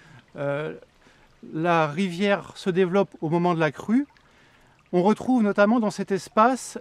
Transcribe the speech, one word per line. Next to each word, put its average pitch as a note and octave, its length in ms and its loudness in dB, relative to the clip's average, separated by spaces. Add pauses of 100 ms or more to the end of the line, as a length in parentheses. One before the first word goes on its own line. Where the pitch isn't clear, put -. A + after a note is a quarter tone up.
(360)
euh, D3 380 -6 (800)
la E3 340 2
rivière F3+ 680 -2
se - 160 -4
développe F#3 500 0
au E3 80 -2
moment F3 240 2
de D#3+ 60 -2
la D3+ 120 2
crue, C4 360 0 (840)
on F3 100 4
retrouve A3 400 2
notamment G#3 360 4
dans G#3+ 120 -2
cet G3 200 -6
espace A3 680 0